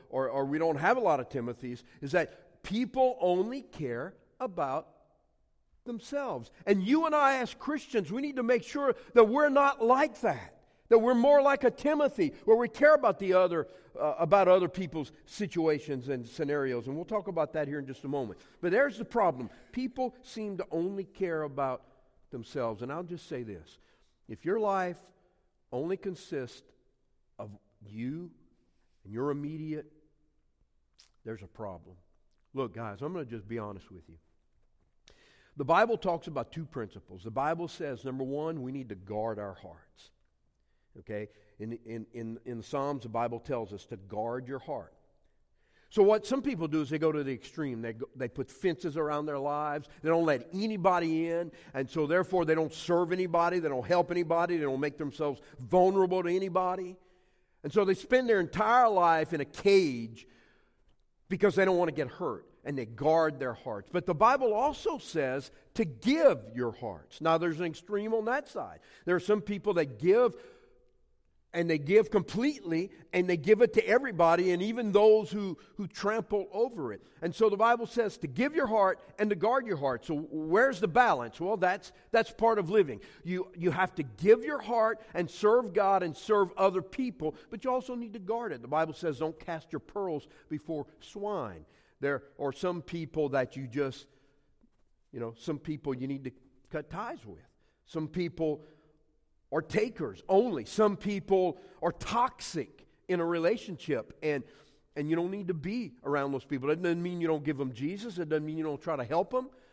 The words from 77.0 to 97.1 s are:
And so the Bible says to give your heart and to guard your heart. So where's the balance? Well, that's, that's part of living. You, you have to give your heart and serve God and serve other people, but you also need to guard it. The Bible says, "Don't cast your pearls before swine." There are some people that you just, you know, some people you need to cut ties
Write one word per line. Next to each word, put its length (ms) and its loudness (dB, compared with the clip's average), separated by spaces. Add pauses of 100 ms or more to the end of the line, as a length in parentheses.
And 120 -4
so 140 4
the 80 2
Bible 300 4
says 320 -2
to 80 -8
give 280 -2
your 120 2
heart 340 2 (180)
and 120 2
to 60 0
guard 300 2
your 120 -4
heart. 260 -2
So 260 -4
where's 480 2
the 100 0
balance? 520 2
Well, 160 -2
that's, 340 -2 (200)
that's 200 2
part 280 2
of 100 -2
living. 320 4 (240)
You, 320 -4
you 140 0
have 240 0
to 80 -6
give 420 4
your 160 -4
heart 400 0 (140)
and 140 -2
serve 440 2
God 300 4
and 120 -4
serve 440 0
other 240 2
people, 520 -6 (160)
but 140 -12
you 60 -2
also 240 -4
need 180 -10
to 60 -12
guard 340 -6
it. 80 -10
The 80 -16
Bible 240 0
says, 260 -4
"Don't 220 -4
cast 320 -10
your 80 -6
pearls 480 -8 (220)
before 360 -8 (140)
swine." 640 -8 (340)
There 260 -2 (140)
are 140 -2
some 300 -4
people 480 -4
that 260 -2
you 100 -10
just, 400 -4 (1080)
you 60 -12
know, 200 -8
some 200 -6
people 360 -6
you 140 -8
need 160 -8
to 60 -6 (400)
cut 200 -10
ties 340 -10